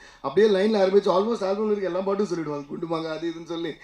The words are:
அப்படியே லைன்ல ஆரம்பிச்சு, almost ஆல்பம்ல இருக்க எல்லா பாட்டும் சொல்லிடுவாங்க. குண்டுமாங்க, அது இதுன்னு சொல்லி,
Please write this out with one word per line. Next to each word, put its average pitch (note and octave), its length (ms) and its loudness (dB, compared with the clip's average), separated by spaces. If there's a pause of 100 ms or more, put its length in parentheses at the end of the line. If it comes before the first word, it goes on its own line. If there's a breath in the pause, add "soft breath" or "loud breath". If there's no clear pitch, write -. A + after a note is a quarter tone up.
(200 loud breath)
அப்படியே F#3+ 360 4
லைன்ல G#3 240 2
ஆரம்பிச்சு, G3 340 4
almost G#3 260 0
ஆல்பம்ல G3+ 260 -2
இருக்க G3+ 200 0
எல்லா F3+ 140 -2
பாட்டும் G3 260 0
சொல்லிடுவாங்க. D3+ 460 -6
குண்டுமாங்க, D#3+ 380 -4
அது D#3 200 -6
இதுன்னு E3 140 -10
சொல்லி, E3 280 -8 (120)